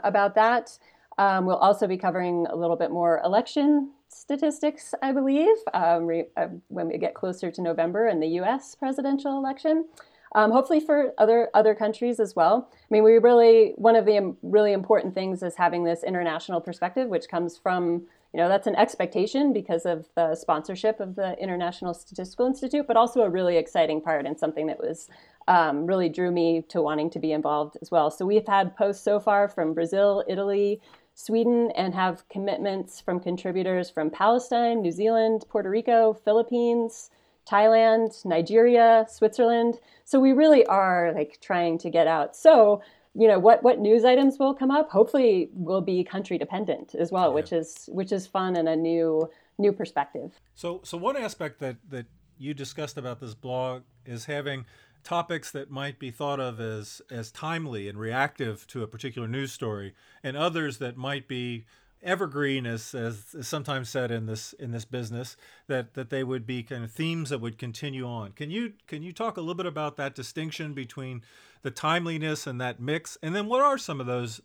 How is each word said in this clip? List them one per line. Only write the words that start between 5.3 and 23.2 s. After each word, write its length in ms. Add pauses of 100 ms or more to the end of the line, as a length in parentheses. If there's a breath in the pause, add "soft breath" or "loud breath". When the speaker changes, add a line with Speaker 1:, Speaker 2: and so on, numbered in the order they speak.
Speaker 1:
um, 320
re-, 200 (120)
uh, 100 (200)
when 200
we 100
get 180
closer 360
to 100
November 460
and 140
the 60
U 160
S 320
presidential 600
election. 480 (500 soft breath)
Um, 160
hopefully 280
for 400
other, 340
other 220
countries 440
as 160
well. 360
I 180
mean, 140
we 160
really, 560
one 200
of 100
the 100
im-, 260
really 320
important 400
things 300
is 120
having 280
this 200
international 560
perspective, 480
which 200
comes 300
from, 500 (260 soft breath)
you 60
know, 100
that's 160
an 100
expectation 760
because 320
of 300
the 180
sponsorship 640
of 160
the 240
International 540
Statistical 540
Institute, 400
but 100
also 240